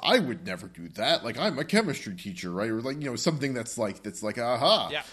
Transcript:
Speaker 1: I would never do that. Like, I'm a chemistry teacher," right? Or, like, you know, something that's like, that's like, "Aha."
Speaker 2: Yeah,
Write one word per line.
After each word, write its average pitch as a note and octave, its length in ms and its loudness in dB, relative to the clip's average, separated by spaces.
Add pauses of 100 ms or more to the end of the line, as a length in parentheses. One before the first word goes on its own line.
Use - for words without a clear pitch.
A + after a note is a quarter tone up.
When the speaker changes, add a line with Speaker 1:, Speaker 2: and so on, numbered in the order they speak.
Speaker 1:
I A#3+ 160 6
would A#2 280 -2
never F#2 220 -6
do E2+ 220 -12
that. A#2 340 0
Like, A#2 140 -4
I'm D#3+ 200 2
a D#3 60 0
chemistry E3 500 2
teacher," F2+ 380 -6
right? G2+ 180 0
Or, A2 120 0
like, C3+ 160 -2
you D3 120 -4
know, A#2+ 60 -2
something C#3 380 0
that's A#2 240 -6
like, G2+ 240 -2
that's G#2 200 -10
like, G#2+ 160 -2
"Aha." B2 540 4
Speaker 2:
Yeah, D3 100 -2 (100)